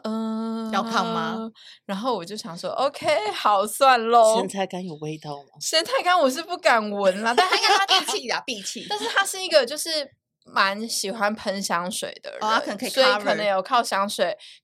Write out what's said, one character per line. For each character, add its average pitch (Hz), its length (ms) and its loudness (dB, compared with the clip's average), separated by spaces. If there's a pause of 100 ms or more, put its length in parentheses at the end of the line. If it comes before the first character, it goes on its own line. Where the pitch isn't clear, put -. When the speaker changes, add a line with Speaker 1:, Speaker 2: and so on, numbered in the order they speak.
Speaker 1:
：“嗯。” 220 640 -6
Speaker 2:
要 196 120 0
烫 226 240 0
吗？ 226 440 -4 (360)
Speaker 1:
然 196 100 -6
后 240 180 -2
我 185 80 -4
就 170 140 -10
想 170 200 -12
说： 185 140 -8
“OK， 302 640 0
好， 208 340 2
算 254 320 6
咯。” 226 400 8
Speaker 3:
咸 196 100 0
菜 190 180 -2
干 185 180 -8
有 175 120 -10
味 156 200 -8
道 151 200 -10
吗？ 143 240 -20
Speaker 1:
咸 320 240 0
菜 480 80 -6 (120)
干 359 140 4
我 277 120 4
是 285 120 -4
不 339 160 -6
敢 233 320 4
闻 202 320 0
啦， 226 120 0
但 370 140 4
他 381 80 0
Speaker 2:
应 440 60 -2
该 440 100 2
是 381 320 2
闭 - 80 -4
气 277 160 -6
啦， 175 180 -2
闭 214 160 -8
气。 - 260 -10
Speaker 1:
但 415 100 -6
是 427 80 -6
他 392 180 0
是 381 180 -6
一 370 60 -6
个 311 160 6
就 254 120 -6
是 311 380 -6 (300)
蛮 208 440 -2
喜 208 220 -4
欢 202 240 0
喷 196 280 -4
香 180 280 -2
水 - 220 -8 (100)
的 - 100 -14
人， - 100 -14
Speaker 2:
哦， 214 120 0
他 220 60 2
可 - 60 -6
能 208 100 -6
可 240 100 -8
以 196 40 -6
cover。 - 40 -8
Speaker 1:
所 269 80 4
以 254 220 2
可 220 100 2
能 208 120 -2
有 190 160 2
靠 240 200 2
香 202 260 -2
水 185 280 -2 (280)